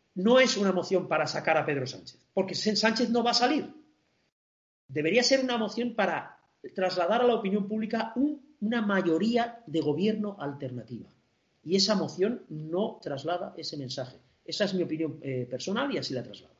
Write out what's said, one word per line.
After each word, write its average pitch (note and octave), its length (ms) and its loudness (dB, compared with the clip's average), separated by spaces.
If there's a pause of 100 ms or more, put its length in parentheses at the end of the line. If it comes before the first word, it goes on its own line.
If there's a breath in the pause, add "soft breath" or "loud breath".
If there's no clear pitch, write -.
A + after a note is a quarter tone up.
(140)
no A3+ 260 6
es B3+ 160 4
una G3 160 2
moción F3 360 0
para D3+ 180 2
sacar D#3 300 0
a D3 80 2
Pedro C#3 220 -2
Sánchez, - 320 -14 (160)
porque - 200 0
Sá-, G#3+ 220 0
Sánchez A3 340 2
no A#3 120 2
va A#3 80 2
a A3+ 40 0
salir. C4+ 340 2 (1200)
Debería D#3+ 340 2
ser C4+ 180 4
una B3 160 0
moción A3+ 380 -2
para E3+ 440 -2 (360)
trasladar F#3 480 2
a B3 40 4
la A#3 80 6
opinión G3 320 0
pública A3 500 -4
un, C#4+ 440 -4
una A3+ 220 0
mayoría G3+ 840 2
de D#3 140 0
gobierno G3+ 580 0
alternativa. B2+ 720 -8 (560)
Y E3+ 120 0
esa G#3 180 4
moción F#3 540 0
no D#3+ 520 -4
traslada D#3 560 -6
ese D#3+ 200 -10
mensaje. C3 420 -8 (260)
Esa - 200 -2
es F#3+ 100 0
mi F3+ 80 0
opinión, D#3 400 -4
eh, B2+ 260 -4
personal G#3+ 460 -2
y E3 40 -2
así C#3 140 -6
la B2 100 -4
traslado. G2+ 380 -18